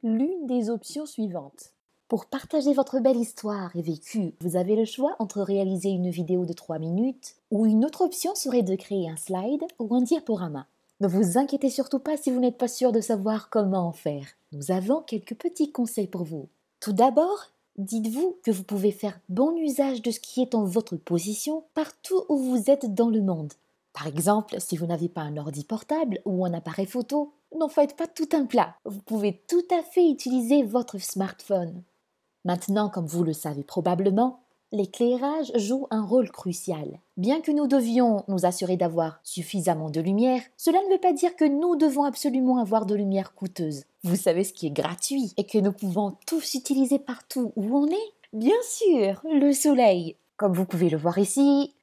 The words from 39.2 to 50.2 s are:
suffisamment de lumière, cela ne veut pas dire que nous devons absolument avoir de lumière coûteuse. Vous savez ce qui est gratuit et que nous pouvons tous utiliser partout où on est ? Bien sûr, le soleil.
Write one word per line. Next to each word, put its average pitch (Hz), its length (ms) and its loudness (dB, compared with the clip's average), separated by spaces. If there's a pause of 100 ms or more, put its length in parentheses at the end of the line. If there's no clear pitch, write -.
suffisamment 160 680 -4
de 160 100 -2
lumière, 233 400 2 (160)
cela 339 220 4
ne 392 120 0
veut 381 80 4
pas 370 140 2
dire 349 220 0
que 320 100 4
nous 311 300 2
devons 285 280 2
absolument 254 540 2
avoir 214 300 2
de 208 80 0
lumière 196 400 -2
coûteuse. 156 480 -6 (180)
Vous 170 140 0
savez 180 280 2
ce - 100 -6
qui - 120 -8
est 147 60 -2
gratuit 185 640 -4
et 208 60 -2
que - 160 2
nous 196 120 2
pouvons 196 540 -2
tous - 300 -4
utiliser 269 420 0
partout 254 580 -6
où 226 220 0
on 285 80 4
est ? 415 280 -2 (200)
Bien 240 300 4
sûr, 247 580 2 (100)
le 285 220 6
soleil. 226 640 4 (200)